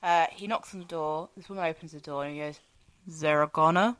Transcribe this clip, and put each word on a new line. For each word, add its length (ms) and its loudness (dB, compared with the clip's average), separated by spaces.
Uh, 300 4
he 160 -12
knocks 260 -4
on 60 -12
the 60 -12
door. 500 -4
This 140 -20
woman 160 -6
opens 260 -4
the 80 -16
door 260 -6
and 80 -8
he 80 -10
goes, 180 -8
Sarah 380 2
Connor? 520 4